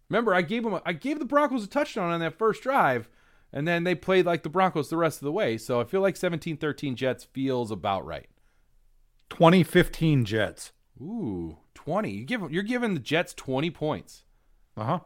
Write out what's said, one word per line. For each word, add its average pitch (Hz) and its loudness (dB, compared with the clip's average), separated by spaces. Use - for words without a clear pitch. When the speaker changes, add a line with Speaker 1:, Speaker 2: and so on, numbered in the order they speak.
Speaker 1:
Remember, 214 2
I 180 4
gave 220 -2
'em 214 -2
a, 170 -4
I 180 -2
gave 277 -6
the 302 -6
Broncos 269 0
a 196 -8
touchdown 220 -4
on 170 -2
that 160 -4
first 220 0
drive, 160 4
and 147 -4
then 170 0
they 180 0
played 185 4
like 170 0
the 165 -6
Broncos 170 0
the 165 -2
rest 165 0
of 135 -6
the 147 -2
way. 156 0
So 120 0
I 117 0
feel 190 0
like 190 2
seventeen 170 -4
thirteen 143 -4
Jets 127 0
feels 127 -2
about 95 -2
right. 76 -10
Speaker 2:
Twenty 170 6
fifteen 156 2
Jets. 98 -4
Speaker 1:
Ooh, 107 -8
twenty. 175 -6
You 104 -10
give, 185 -6
you're 180 -2
giving 233 -2
the 147 -2
Jets 160 -2
twenty 139 -4
points. - -6
Speaker 2:
Uh-huh. 117 -2